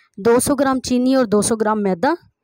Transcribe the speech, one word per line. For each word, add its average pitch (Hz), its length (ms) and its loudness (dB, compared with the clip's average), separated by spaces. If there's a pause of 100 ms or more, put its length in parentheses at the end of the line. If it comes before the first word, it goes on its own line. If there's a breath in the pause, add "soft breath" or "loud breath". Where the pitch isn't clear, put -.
(180 soft breath)
दो 233 220 2
सौ 285 160 -2
ग्राम 269 240 0
चीनी 254 340 0
और 254 140 2
दो 202 140 2
सौ 226 140 -2
ग्राम 214 240 -2
मैदा, 202 360 -2 (260)